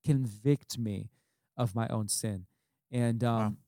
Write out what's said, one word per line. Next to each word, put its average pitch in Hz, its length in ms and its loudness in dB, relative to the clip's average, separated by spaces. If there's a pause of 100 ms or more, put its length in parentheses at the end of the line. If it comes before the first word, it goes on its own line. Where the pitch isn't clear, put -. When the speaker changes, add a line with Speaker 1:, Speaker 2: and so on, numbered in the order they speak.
Speaker 1:
convict 131 760 2
me 104 320 -4 (440)
of 117 200 0
my 113 140 0
own 107 200 -2
sin." 98 380 -4 (440)
And, 120 340 0
um, 117 140 2
Speaker 2:
Wow. 107 180 0 (120)